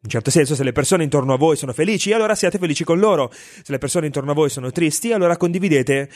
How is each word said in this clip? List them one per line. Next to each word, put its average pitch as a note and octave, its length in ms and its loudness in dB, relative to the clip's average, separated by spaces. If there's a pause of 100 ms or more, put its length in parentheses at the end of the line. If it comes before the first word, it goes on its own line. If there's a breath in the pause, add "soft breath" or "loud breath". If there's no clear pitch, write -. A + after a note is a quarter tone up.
In G#2+ 60 -14
certo A#2 220 -2
senso, D3 240 4
se C3+ 100 -2
le B2 80 0
persone D#3+ 300 0
intorno C3+ 320 0
a - 20 0
voi D3+ 200 2
sono C3 180 -8
felici, G3 400 0
allora G#3+ 200 0
siate F#3+ 220 -2
felici E3 280 -2
con E3+ 140 2
loro. F3+ 320 2
Se - 400 -20
le C#3 60 -2
persone D3+ 300 -2
intorno C#3 240 -6
a C#3+ 40 0
voi D3 140 2
sono B2+ 220 -6
tristi, E3+ 420 -2
allora F3 240 2
condividete C#3+ 800 0